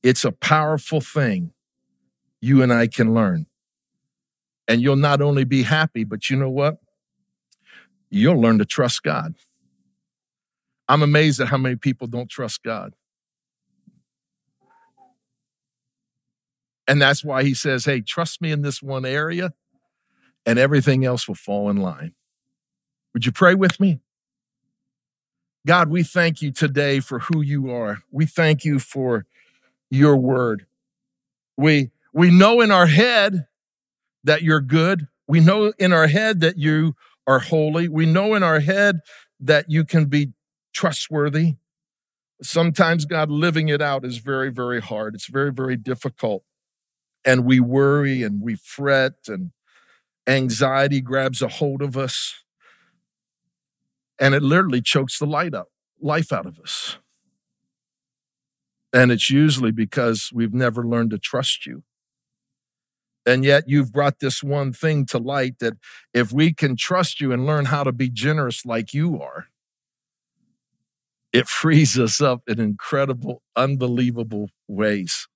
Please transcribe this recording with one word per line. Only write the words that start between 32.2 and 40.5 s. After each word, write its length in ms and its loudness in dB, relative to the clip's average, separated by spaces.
know 300 8
in 100 4
our 160 6
head 600 2
that 180 2
you're 180 2
good. 480 0
We 140 4
know 380 6
in 140 2
our 140 6
head 340 0
that 180 2
you 360 0
are 120 4
holy. 500 0
We 180 0
know 280 2
in 80 2
our 180 2
head 400 0
that 280 2
you 160 0
can 220 2
be 260 -2